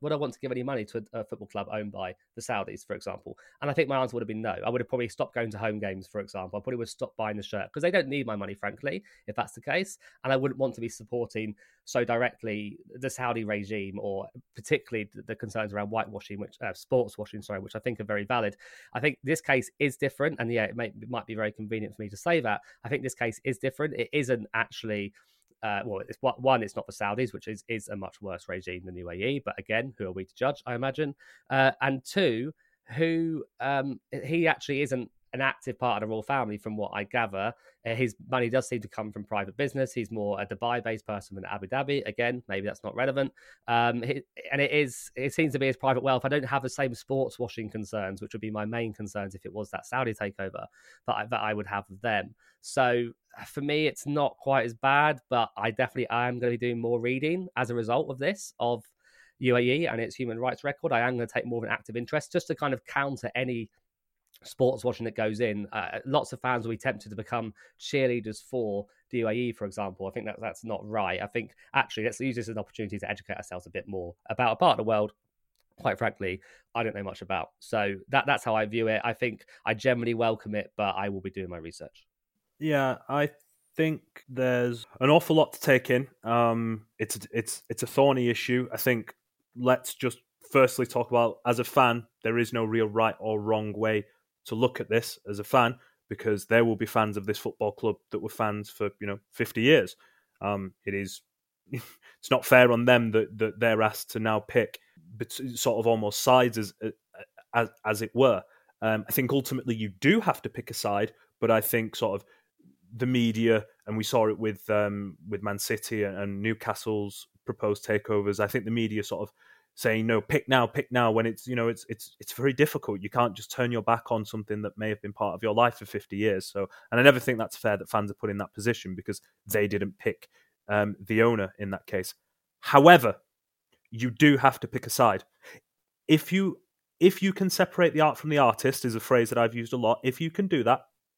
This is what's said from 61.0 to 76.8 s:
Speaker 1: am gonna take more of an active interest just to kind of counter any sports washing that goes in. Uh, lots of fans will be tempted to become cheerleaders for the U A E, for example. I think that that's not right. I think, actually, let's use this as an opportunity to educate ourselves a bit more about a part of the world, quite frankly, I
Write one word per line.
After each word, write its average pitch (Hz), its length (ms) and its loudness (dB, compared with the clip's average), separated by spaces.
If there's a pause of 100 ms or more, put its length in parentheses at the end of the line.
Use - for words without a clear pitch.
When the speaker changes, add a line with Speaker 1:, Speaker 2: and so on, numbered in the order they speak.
Speaker 1:
am 127 180 2
gonna 117 80 -2
take 123 180 -4
more 120 140 -4
of 113 60 -4
an 107 60 -8
active 110 260 -6
interest 120 360 -4
just 170 140 -2
to 160 80 -4
kind 143 180 -2
of - 140 -4
counter 139 480 -4
any 120 340 -4 (760)
sports 127 400 0
washing 120 180 -2
that 113 140 -6
goes 107 240 -2
in. 104 320 -2
Uh, 107 340 -6
lots 135 260 0
of 127 80 -12
fans 123 240 -2
will 113 60 -4
be 113 80 -4
tempted 110 300 -6
to 107 80 -12
become 113 360 -6 (280)
cheerleaders 120 600 -2
for 104 460 -4 (240)
the 123 80 -2
U 113 100 0
A 110 40 0
E, 120 200 -2
for 107 120 -8
example. 98 420 -8
I 95 40 -6
think 107 160 -8
that 104 140 -8
that's 110 240 -10
not 110 240 -6
right. 95 320 -2
I 101 60 -4
think, 110 280 -6 (200)
actually, 110 300 0
let's 113 160 -4
use 127 160 -4
this 117 80 -4
as 113 80 -8
an 107 60 -6
opportunity 104 420 -8
to 101 100 -8
educate 101 260 -8
ourselves 90 300 -12
a 87 40 -20
bit 98 180 -10
more 90 260 -8 (160)
about 117 220 2
a 113 40 0
part 165 160 6
of 110 40 4
the 107 120 -2
world, 107 240 2 (680)
quite 107 180 -2
frankly, 95 420 -4 (320)
I 117 120 -2